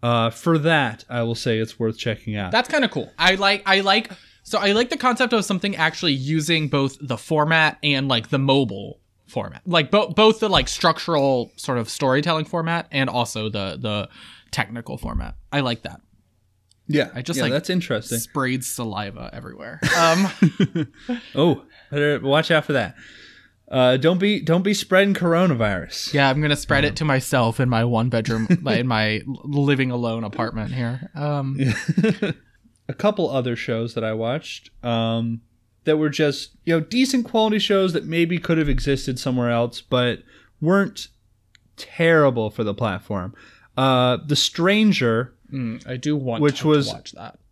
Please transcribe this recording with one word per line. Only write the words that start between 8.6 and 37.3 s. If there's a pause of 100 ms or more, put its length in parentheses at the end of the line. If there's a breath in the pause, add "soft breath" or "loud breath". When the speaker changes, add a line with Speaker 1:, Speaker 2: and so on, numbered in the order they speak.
Speaker 2:
format,
like,
bo-,
both
the,
like,
structural
sort
of
storytelling
format
and
also
the,
the (420 loud breath)
technical
format. (180)
I
like
that. (920)
Speaker 1:
Yeah,
Speaker 2:
I
just,
Speaker 1:
yeah,
Speaker 2:
like,
Speaker 1:
that's
interesting.
Speaker 2:
sprayed
saliva
everywhere. (160)
Um, (140)
Speaker 1:
<laughs>
Oh, (280 soft breath)
better
watch
out
for
that. (720 loud breath)
Uh,
don't
be,
don't
be
spreading
coronavirus.
Speaker 2:
Yeah,
I'm
gonna
spread
Speaker 1:
Yeah.
Speaker 2:
it
to
myself
in
my
one
bedroom,
Speaker 1:
<laughs>
Speaker 2:
in
my
living
alone
apartment
here.
Um,
Speaker 1:
<laughs>
A
couple
other
shows
that
I
watched, (120)
um, (420)
that
were
just,
you
know,
decent
quality